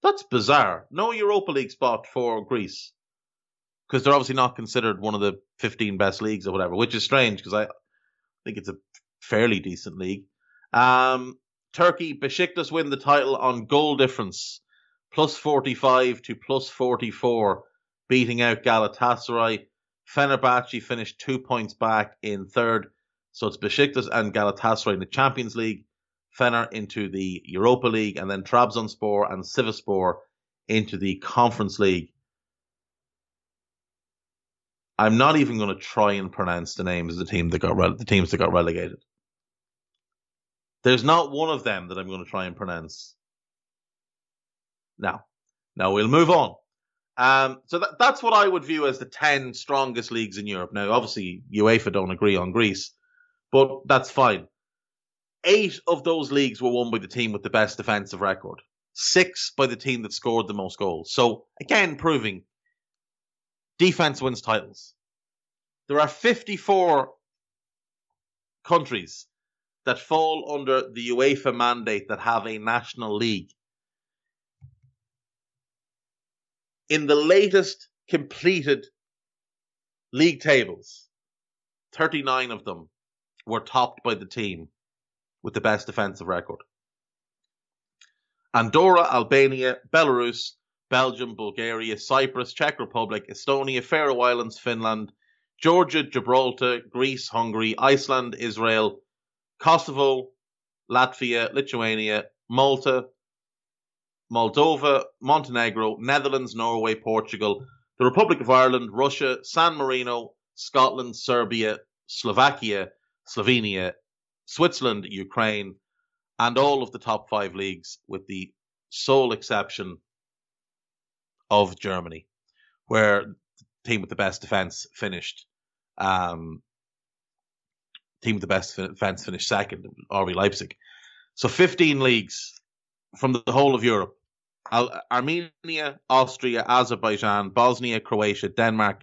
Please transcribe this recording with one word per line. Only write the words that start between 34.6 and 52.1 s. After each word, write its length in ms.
I'm 180
not 200
even 220
gonna 160
try 400
and 160
pronounce 440
the 100
names 300
of 40
the 120
team 200
that 80
got 180
rele-, 220
the 60
teams 260
that 80
got 140
relegated. 500
There's 200
not 280
one 180
of 140
them 240
that 100
I'm 100
gonna 160
try 220
and 80
pronounce. 600
Now, 260
now 180
we'll 160
move 220
on. 240
Um, 500
so 140
that, 180
that's 240
what 100
I 140
would 180
view 220
as 120
the 60
ten 480
strongest 580
leagues 280
in 80
Europe. 260
Now, 200
obviously, 500
uefa 400
don't 180